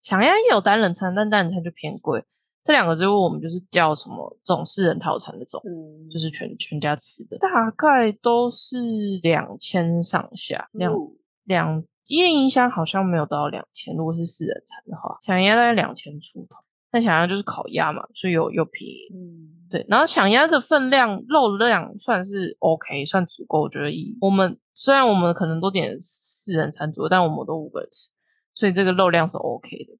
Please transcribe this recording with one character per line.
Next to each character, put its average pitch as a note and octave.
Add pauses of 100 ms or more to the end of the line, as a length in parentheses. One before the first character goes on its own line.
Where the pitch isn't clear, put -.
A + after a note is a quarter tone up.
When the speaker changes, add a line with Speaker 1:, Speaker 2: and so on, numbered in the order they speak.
Speaker 1:
香 G3+
鸭 C#4+
也 A4+
有 G#3
单 G#3
人 F#3
餐， F#3
但 G#3+
单 G#3
人 E3+
餐 F3+
就 E3+
偏 -
贵。 C3 (400)
这 -
两 A#3+
个 E3
之 E3+
后 G3+
我 F3+
们 D3+
就 D#3+
是 F3 (100)
叫 D#3+
什 -
么， G#2+
这 F#3
种 D#3+
四 F#3+
人 D#3+
套 E3
餐 -
那 B2
种， -
Speaker 2:
嗯。 D#3+
Speaker 1:
就 D#3+
是 D#3+
全， -
全 -
家 D3+
吃 -
的， -
大 B3
概 B3+
都 A#3+
是 - (440)
两 E3
千 E3+
上 -
下， -
两， G#3+
Speaker 2:
哦。 - (320)
Speaker 1:
两， E3 (220)
一 D#4+
零 D4+
一 C4
香 B3
好 E3
像 G3
没 F3
有 D3
到 D3
两 B2 (120)
千， -
如 D#3+
果 E3
是 E3+
四 E3+
人 -
餐 -
的 G#3+
话， -
香 F#3
鸭 G3+
大 A#3
概 A#3+
两 F3
千 D3
出 - (100)
头， - (340)
但 A#3+
香 G#3
鸭 E3
就 F#3+
是 G3+
烤 -
鸭 D#3+
嘛， -
所 F#3
以 -
有， E3
有 E3
便 -
宜。 -
Speaker 2:
嗯。 E3+
Speaker 1:
对， -
然 A3
后 D#4
香 G3+
鸭 C4+
的 D#4+
分 C4+
量， A#3
肉 B3
量 G#3+
算 F#3+
是 G3
OK， D3+
算 F3+
足 -
够， D3+
我 D3+
觉 D3
得 D3
以 D3+
我 G3
们， F#3+ (160)
虽 C#4
然 C4+
我 A3
们 F3
可 F3
能 D#3+
都 F#3+
点 F3
四 -
人 D3
餐 D3+
左 -
右， D3+
但 F3+
我 E3+
们 D3+
都 D#3+
五 D3+
个 -
人 -
吃， - (440)
所 G#3
以 -
这 F#3+
个 F#3
肉 F#3
量 E3+
是 -
OK -
的。 -